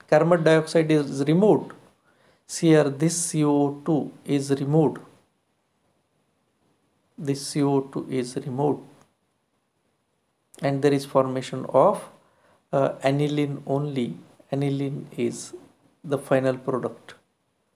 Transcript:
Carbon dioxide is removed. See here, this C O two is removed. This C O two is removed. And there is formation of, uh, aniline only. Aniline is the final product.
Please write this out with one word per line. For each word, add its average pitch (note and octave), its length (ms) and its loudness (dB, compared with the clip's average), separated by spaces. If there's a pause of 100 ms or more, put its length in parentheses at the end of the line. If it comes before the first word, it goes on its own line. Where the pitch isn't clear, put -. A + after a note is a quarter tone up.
Carbon E3 340 4
dioxide D#3+ 480 2
is C#3+ 340 0
removed. E3 500 4 (720)
See - 220 0
here, D3+ 200 6
this D#3 280 -2
C - 280 -2
O C#3+ 400 2
two - 280 0 (120)
is C#3 280 -2
removed. C#3 480 0 (2250)
This C#3 280 -4
C D3 160 -2
O C#3 180 2
two - 280 -8
is B2+ 280 -6
removed. C#3 460 -2 (1800)
And C#3 180 -2
there C#3+ 120 4
is C#3 120 0
formation C3 640 -2
of, E3+ 400 2 (640)
uh, C#3 200 0 (100)
aniline C#3+ 640 -2
only. C#3 500 -4 (360)
Aniline C#3 540 -4 (100)
is A#2 380 -6 (480)
the C#3 160 -4
final C3 380 0
product. B2+ 580 -8 (600)